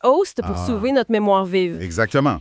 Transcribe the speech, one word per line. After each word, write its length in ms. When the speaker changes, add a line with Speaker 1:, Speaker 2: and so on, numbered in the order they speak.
Speaker 1:
host 400
pour 120
Speaker 2:
Ah. 120
Speaker 1:
sauver 260
notre 180
mémoire 360
vive. 340
Speaker 2:
Exactement. 600